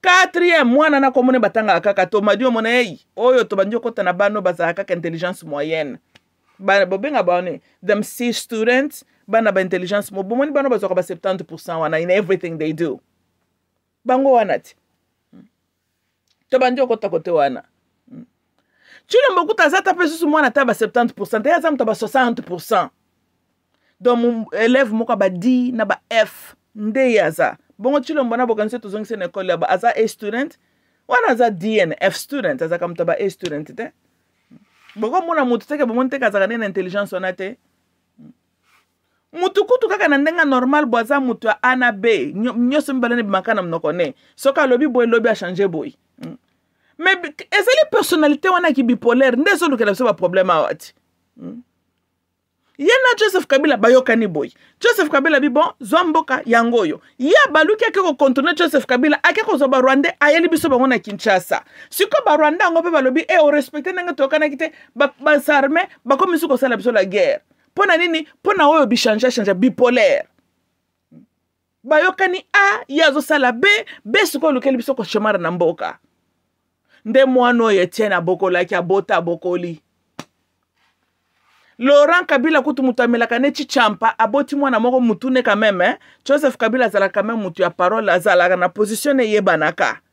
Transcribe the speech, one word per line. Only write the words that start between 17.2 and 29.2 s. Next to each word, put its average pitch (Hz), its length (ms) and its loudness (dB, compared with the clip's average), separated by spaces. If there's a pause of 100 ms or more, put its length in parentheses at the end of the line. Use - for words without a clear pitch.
wana. 139 320 0 (1400)
Chilo 494 260 4
Mbokuta 349 320 0
aza 349 180 2
ta 381 120 0
pe 339 140 0
susu 330 200 -4
mwana 294 220 2
ta 277 140 0
ba 233 100 0
septante 233 400 -2
pour 196 120 -8
cent, 220 140 -2
te 240 80 -2
aza 320 220 2
mta 269 140 -2
ba 220 100 -2
soixante 240 480 -2
pour 175 180 -10
cent. 185 300 -2 (1080)
Donc, 240 180 2
mu-, 233 340 -2
élève 233 400 2
moko 226 240 -2
ba 196 120 2
D 247 440 0
na 226 120 -2
ba 196 160 -4 (100)
F, - 440 -2 (200)
nde 220 380 0
ye 214 80 4
aza. 160 360 -2 (220)
Bongo 277 220 0
Chilombo 262 360 -4
na 247 100 -2
bokanisi 220 320 -4
tozongisi 214 380 -10
na 208 100 -8